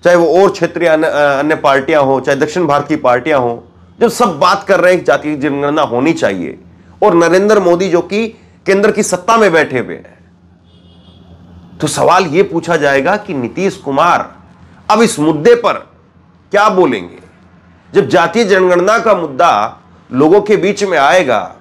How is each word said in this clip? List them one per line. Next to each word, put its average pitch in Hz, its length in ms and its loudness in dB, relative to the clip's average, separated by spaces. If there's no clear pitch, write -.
चाहे 175 120 4
वो 170 260 2
और 196 80 4
क्षेत्रीय 175 380 -2
अन्य, 156 180 2
अ, 151 60 -2
अन्य 143 420 0
पार्टियां 143 500 0
हों, 135 160 0
चाहे 139 180 -2
दक्षिण 156 280 -2
भारत 143 220 -2
की 151 80 -2
पार्टियां 127 440 0
हों, 120 180 -4
जब 233 80 2
सब 190 300 -2
बात 180 300 0
कर 190 120 2
रहे 180 120 4
हैं 175 80 0
कि 135 60 -6
जातीय 151 300 -2
जनगणना 143 460 -2
होनी 131 300 0
चाहिए 98 460 -4
और 196 120 2
नरेंद्र 185 460 2
मोदी 175 280 0
जो 170 120 0
कि 214 280 -4
केंद्र 202 240 2
की 208 120 -2
सत्ता 185 340 -2
में 208 160 2
बैठे 135 260 0
हुए 87 160 -8
हैं, - 240 -20
तो 156 60 -16
सवाल 165 400 0
ये 160 160 0
पूछा 165 340 -4
जाएगा 143 400 0
कि 202 180 -10
नीतीश 143 420 -6
कुमार 143 600 -2
अब 214 120 2
इस - 160 0
मुद्दे 156 360 2
पर 202 180 -2
क्या 202 180 2
बोलेंगे? 131 520 -2
जब 196 140 2
जातीय 175 360 2
जनगणना 185 540 2
का 220 160 2
मुद्दा 139 640 -2
लोगों 147 280 4
के 202 160 0
बीच 190 280 -2
में 180 140 0
आएगा 139 640 0